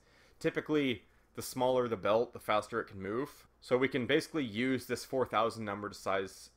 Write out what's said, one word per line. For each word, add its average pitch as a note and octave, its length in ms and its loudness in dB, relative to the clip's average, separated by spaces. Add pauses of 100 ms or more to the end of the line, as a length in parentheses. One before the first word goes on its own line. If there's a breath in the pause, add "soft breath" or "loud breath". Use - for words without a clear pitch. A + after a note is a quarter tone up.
(400 soft breath)
Typically, D3 640 0 (320 soft breath)
the A#2 60 -8
smaller B2+ 460 2
the A2+ 80 0
belt, G#2+ 380 2
the G#2+ 60 -14
faster G#2+ 400 0
it - 80 -6
can G2 140 -12
move. A2 460 -6 (140)
So - 160 2
we C3+ 100 4
can B2+ 200 0
basically D3+ 360 0
use B2 420 -2
this A#2+ 200 -6
four B2+ 200 0
thousand A2 400 0
number G2+ 240 -4
to G2 60 -12
size F#2+ 600 -2